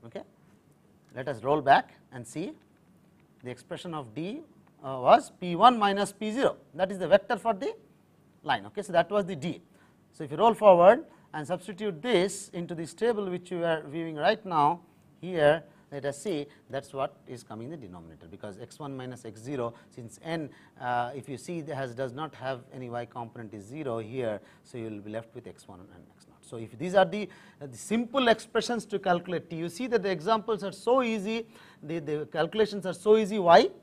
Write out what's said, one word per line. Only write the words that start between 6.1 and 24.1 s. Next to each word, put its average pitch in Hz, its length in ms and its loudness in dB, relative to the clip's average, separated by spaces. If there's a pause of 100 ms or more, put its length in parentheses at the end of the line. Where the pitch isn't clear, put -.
P 214 180 -6
zero, 226 260 0 (180)
that 180 160 -2
is 196 80 -10
the 175 100 -4
vector 202 280 4
for 220 160 -2
the 269 220 -6 (680)
line. 123 220 0
Okay. 190 160 -8
So, 185 100 -8
that 170 180 4
was 202 160 0
the 180 100 -8
d. 143 240 -6 (520)
So, 160 120 -12
if 127 60 -10
you 147 80 -8
roll 220 160 6
forward, 208 500 10 (300)
and 151 120 -6
substitute 180 560 -6
this 196 500 0
into 175 220 -8
this 160 200 -10
table 214 360 -2
which 180 200 -8
you 175 140 -4
are 165 180 0
viewing 160 340 -8
right 202 280 0
now 170 360 2 (400)
here, 160 420 4 (280)
let 139 160 -8
us 139 160 -6
see 151 240 -4 (240)
that's 135 240 -10
what 135 220 -6 (100)
is 120 160 -14
coming 113 280 -12
in 165 80 -12
the 120 80 -16
denominator, 85 400 -18
because 98 320 -14
x 120 200 -18
one 139 180 -10
minus 127 300 -12
x 107 140 -16
zero, 120 340 -6 (160)
since 117 340 -18
n, 165 240 -6 (320)
uh, 123 340 -2
if 131 140 -12
you 135 80 -8
see, 170 240 -8
the 147 140 -10
has, 131 200 -8
does 127 200 -6
not 151 200 -10
have 131 260 -8 (120)
any 127 160 -12
y 120 160 -8
component 117 480 -14
is 104 120 -14
zero 127 340 -6
here. 110 420 -6 (240)